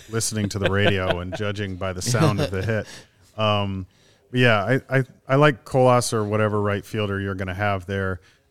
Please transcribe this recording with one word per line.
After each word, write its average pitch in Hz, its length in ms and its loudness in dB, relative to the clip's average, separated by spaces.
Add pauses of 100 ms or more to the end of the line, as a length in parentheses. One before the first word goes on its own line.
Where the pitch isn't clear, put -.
(100)
listening 107 380 -2
to 104 100 -6
the 95 140 0
radio 98 480 0
and 92 160 -8
judging 101 400 -6
by 95 160 -6
the 90 100 -10
sound 127 380 0
of 143 100 -4
the 95 120 -4
hit. 104 240 -2 (520)
Um, 101 480 0 (460)
but 127 80 2
yeah, 117 400 4 (100)
I, 131 80 2
I, 131 60 2 (240)
I 135 80 2
like 143 280 4
Colas 127 480 4
or 110 120 0
whatever 104 360 0
right 101 240 -2
fielder 101 360 -4
you're 98 160 -4
gonna 92 180 -6
have 98 320 -2
there. 95 340 -4 (300)